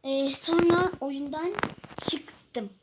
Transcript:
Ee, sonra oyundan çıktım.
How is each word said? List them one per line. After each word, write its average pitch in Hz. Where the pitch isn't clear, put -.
Ee, 269
sonra 339
oyundan 285
çıktım. -